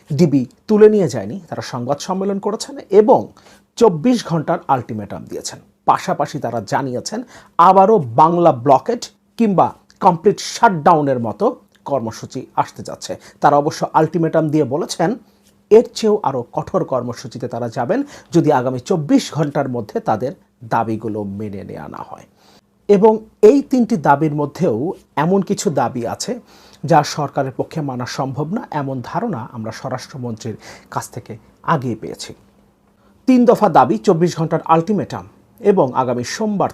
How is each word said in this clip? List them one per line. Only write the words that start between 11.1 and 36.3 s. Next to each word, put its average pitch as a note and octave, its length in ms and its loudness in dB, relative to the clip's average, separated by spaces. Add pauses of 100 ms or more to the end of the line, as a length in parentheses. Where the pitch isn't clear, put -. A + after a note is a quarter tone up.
মতো A2+ 260 -4 (400)
কর্মসূচি B2+ 600 -6 (100)
আসতে - 320 -2
যাচ্ছে। - 260 -12 (280)
তারা C#3+ 160 6
অবশ্য D3 360 0
আলটিমেটাম D#3+ 560 2
দিয়ে D3+ 140 2
বলেছেন D3+ 460 -2 (600)
এর D3+ 240 8
চেয়েও G#3+ 300 0
আরও C3 180 -2 (100)
কঠোর E3 340 -4
কর্মসূচিতে B2 600 -6
তারা A#2 220 -6
যাবেন D#3 340 -2 (280)
যদি D3 200 4
আগামী B2+ 280 0
চব্বিশ C#3+ 440 0 (100)
ঘন্টার C#3+ 360 -2
মধ্যে A#2+ 300 -6
তাদের A#2 320 -4 (320)
দাবিগুলো A2 600 -4
মেনে G2+ 400 -10
নেওয়া F#2+ 240 -14
না - 220 -14
হয়। - 160 -18 (640)
এবং G#3+ 380 4 (160)
এই C4+ 200 8
তিনটি B3 360 0
দাবির D3 380 2
মধ্যেও D3 580 -2 (220)
এমন F3+ 260 2
কিছু - 280 -4
দাবি A#2+ 380 -2
আছে G#3 320 -8 (440)
যা D3 200 4
সরকারের C3+ 540 -6
পক্ষে D#3 240 -8
মানা B2 240 -6
সম্ভব C#3 480 -6
না, B3+ 80 -6 (100)
এমন C3+ 320 -6
ধারণা D#3+ 520 -6
আমরা A2 160 -10
স্বরাষ্ট্রমন্ত্রীর A#2+ 840 -10 (340)
কাছ - 240 -8
থেকে A2+ 220 -14 (260)
আগেই C3 320 -2
পেয়েছি। - 380 -12 (920)
তিন B3 180 6
দফা G#3+ 240 4
দাবি, D3 280 4
চব্বিশ F3 420 2
ঘন্টার D#3+ 260 -2
আলটিমেটাম D#3+ 600 0 (340)
এবং F#3+ 340 4
আগামী B2 300 -2
সোমবার G3 500 -2